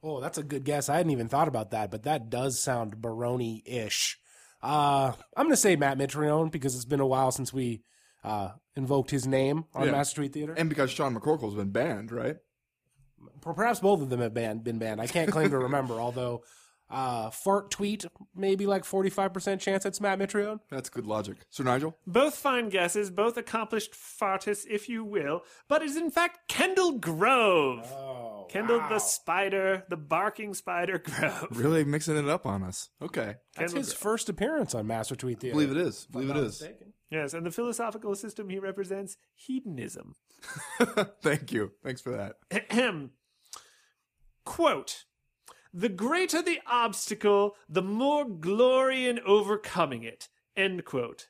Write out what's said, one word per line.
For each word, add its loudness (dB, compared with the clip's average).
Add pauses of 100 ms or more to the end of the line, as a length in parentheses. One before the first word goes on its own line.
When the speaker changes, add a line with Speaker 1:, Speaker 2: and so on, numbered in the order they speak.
Speaker 1:
Oh, -4
that's -6
a -6
good -6
guess. 0
I 2
hadn't 4
even 0
thought 4
about -4
that, -4
but -8
that -2
does -2
sound -2
Baroni-ish. -2 (440)
Uh, 4 (240)
I'm 4
gonna 6
say 6
Matt 2
Mitrione 2
because -2
it's -8
been 2
a 4
while 4
since -4
we, -4 (420)
uh, -4 (240)
invoked 0
his 0
name 2
on 0
Speaker 2:
Yeah. 4
Speaker 1:
Master 0
Tweet -4
Theater. -6
Speaker 2:
And 2
because 2
Sean 0
McCorkle's 0
been -2
banned, -2
right? -4 (1040)
Speaker 1:
Per-, -6
perhaps 2
both 6
of -2
them 0
have 0
banned, -2
been -2
banned. -2
I -2
can't 0
claim 2
to 0
remember, 0
<laughs> -4
although, -4 (480)
uh, -4
fart 2
tweet, -4 (320)
maybe, 2
like, 2
forty-five 0
percent -2
chance 0
it's -4
Matt 2
Mitrione. -2 (100)
Speaker 2:
That's -8
good -6
logic. -2 (120)
Sir -6
Nigel? 2 (100)
Speaker 3:
Both 4
fine 0
guesses, 2
both 2
accomplished -2
fartists, -2
if -4
you -6
will, -2 (240)
but 2
is -4
in -2
fact 0
Kendall 4
Grove. 4
Speaker 1:
Oh, -10
Speaker 3:
Kendall 2
Speaker 1:
wow. -2
Speaker 3:
the 2
spider, 0
the -4
barking -2
spider -2
<laughs> -6
Grove. -2
Speaker 2:
Really 4
mixing 0
it 0
up 0
on -2
us. -8 (100)
Okay. -6 (200)
Speaker 1:
That's -2
Speaker 3:
Kendall -2
Speaker 1:
his -4
Speaker 3:
Grove. -6
Speaker 1:
first -2
appearance -2
on -2
Master -4
Tweet -4
Speaker 2:
I -14
Speaker 1:
Theater. -4
Speaker 2:
believe 4
it 0
is. -2
Speaker 1:
If -20
I'm -4
Speaker 2:
Believe -2
it -2
Speaker 1:
not 2
Speaker 2:
is. -6
Speaker 1:
mistaken. -18 (180)
Speaker 3:
Yes, -4
and -6
the -4
philosophical -4
system -10
he -6
represents, -6 (180)
hedonism. -8 (640)
Speaker 2:
<laughs> 2
Thank 2
you. -2 (100)
Thanks -8
for -6
that. -6 (140)
Speaker 3:
Ahem. 0 (1300)
Quote, 0 (680)
"The -2
greater 0
the 0
obstacle, 2 (140)
the 0
more 2
glory 4
in 0
overcoming 4
it." -14 (280)
End 0
quote. -6